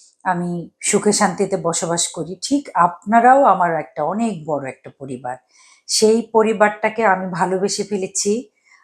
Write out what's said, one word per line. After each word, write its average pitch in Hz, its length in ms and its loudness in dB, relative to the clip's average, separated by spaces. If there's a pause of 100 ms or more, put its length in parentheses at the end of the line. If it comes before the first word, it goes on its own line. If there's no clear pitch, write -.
(240)
আমি 175 460 -4 (100)
সুখে 208 320 0
শান্তিতে 196 460 0
বসবাস 170 500 -4
করি, 170 340 -10
ঠিক 285 320 -2
আপনারাও 233 680 4
আমার 180 320 4
একটা 156 280 -6
অনেক 185 420 -4
বড় 139 240 -4
একটা - 300 -16
পরিবার। 131 380 -10 (500)
সেই 220 340 2
পরিবারটাকে 220 840 0
আমি 190 260 0
ভালোবেসে 185 520 -2
ফেলেছি, 202 680 -4 (340)